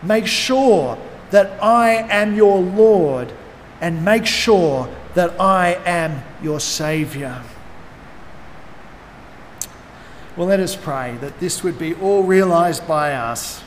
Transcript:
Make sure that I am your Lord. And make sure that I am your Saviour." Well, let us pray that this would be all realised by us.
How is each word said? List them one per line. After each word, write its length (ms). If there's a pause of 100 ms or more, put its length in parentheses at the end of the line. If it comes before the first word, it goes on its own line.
Make 240
sure 680 (340)
that 200 (100)
I 480
am 260
your 240
Lord. 720 (500)
And 240
make 200
sure 600 (260)
that 260
I 460
am 360 (220)
your 160
Saviour." 760 (3000)
Well, 120
let 120
us 160
pray 440
that 200
this 240
would 160
be 160
all 260
realised 680
by 240
us. 560